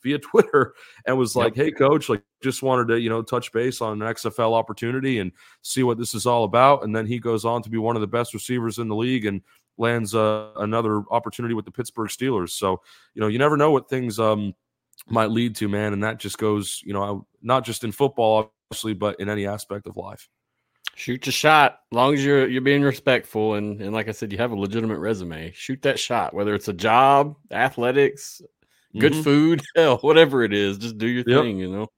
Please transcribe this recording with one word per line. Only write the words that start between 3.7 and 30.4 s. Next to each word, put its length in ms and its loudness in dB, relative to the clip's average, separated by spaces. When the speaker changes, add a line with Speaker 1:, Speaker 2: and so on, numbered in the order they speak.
Speaker 1:
on 200 -6
an 60 -4
X 180 -8
F 140 -4
L 140 2
opportunity 680 -2
and 140 -6
see 220 -2
what 140 2
this 160 -8
is 120 -6
all 200 2
about." 400 4
And 100 -4
then 100 -2
he 140 -4
goes 240 -2
on 200 -2
to 60 -16
be 80 -4
one 200 -2
of 40 -4
the 60 -4
best 160 -4
receivers 460 -6
in 80 -6
the 80 -4
league 300 -2
and 160 -4
lands, 380 -2
uh, 400 0
another 560 -2
opportunity 420 -4
with 120 -6
the 60 -20
Pittsburgh 360 -8
Steelers. 440 -4
So, 300 -4
you 60 -14
know, 80 0
you 120 -2
never 180 2
know 140 4
what 180 0
things, 300 -4
um, 360 0
might 220 0
lead 240 -2
to, 120 -4
man. 240 -2
And 120 -4
that 160 -6
just 180 -10
goes, 480 -4
you 80 -8
know, 320 -4
not 240 0
just 180 -8
in 80 -6
football, 600 0
obviously, 220 -6
but 260 -4
in 80 -6
any 200 -4
aspect 400 -10
of 100 -16
life. 320 -16
Speaker 2:
Shoot 300 -8
your 80 -4
shot, 460 4
long 220 4
as 100 0
you're, 240 4
you're 140 -2
being 220 2
respectful. 720 0
And, 260 -6
and 100 -6
like 160 -4
I 40 -8
said, 200 -8
you 60 -6
have 140 -2
a 40 -6
legitimate 440 -4
resume. 520 -6
Shoot 300 -10
that 180 0
shot, 360 -2
whether 180 0
it's 140 -4
a 60 -6
job, 640 4
athletics, 880 0
good 140 4
Speaker 1:
Mm-hmm. 100 -2
Speaker 2:
food, 460 4
<laughs> 60 -10
hell, 220 6
whatever 460 6